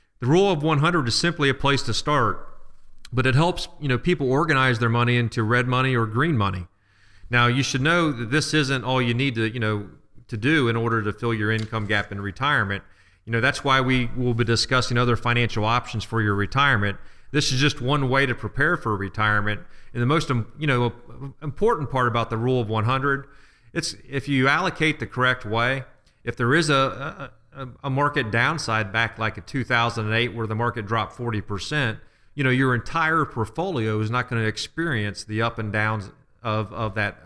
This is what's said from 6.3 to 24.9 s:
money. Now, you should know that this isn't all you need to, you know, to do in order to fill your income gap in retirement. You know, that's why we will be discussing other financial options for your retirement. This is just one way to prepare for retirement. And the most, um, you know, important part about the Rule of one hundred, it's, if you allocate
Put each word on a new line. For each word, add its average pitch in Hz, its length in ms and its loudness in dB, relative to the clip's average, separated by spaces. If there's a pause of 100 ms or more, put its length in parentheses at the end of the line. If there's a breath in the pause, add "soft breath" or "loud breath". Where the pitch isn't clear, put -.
money. 95 300 -2 (640 soft breath)
Now, 120 160 6
you 123 160 2
should 131 180 -2
know 160 300 2
that 117 220 -4
this 151 200 2
isn't 139 320 0
all 131 160 2
you 120 140 2
need 131 220 0
to, 113 120 0
you 117 120 -4
know, 107 280 0 (380)
to 120 100 -8
do 131 320 2
in 113 60 2
order 117 260 0
to 107 120 -2
fill 117 200 -4
your 107 200 0
income 110 340 -4
gap 101 240 -2
in 101 100 -8
retirement. 101 600 -2 (420 soft breath)
You 110 80 -6
know, 117 80 2
that's 135 240 0
why 135 160 4
we 127 340 2
will 123 200 0
be 117 100 2
discussing 120 540 2
other 120 180 4
financial 117 480 0
options 113 400 -2
for 113 160 -2
your 104 140 2
retirement. 104 640 2 (320 soft breath)
This 143 220 0
is 131 60 0
just 143 220 2
one 135 300 0
way 135 160 4
to 123 80 -2
prepare 143 420 0
for 110 200 -2
retirement. 104 640 0 (320 soft breath)
And 120 80 -2
the 120 40 2
most, 156 240 2
um, 117 280 -2
you 151 80 -4
know, 123 260 2 (480)
important 170 500 0
part 127 160 2
about 113 220 0
the 117 80 -4
Rule 123 240 2
of 110 80 -2
one 110 160 0
hundred, 135 420 0 (460 soft breath)
it's, - 240 -6 (100)
if 135 220 -6
you 131 180 2
allocate 156 520 0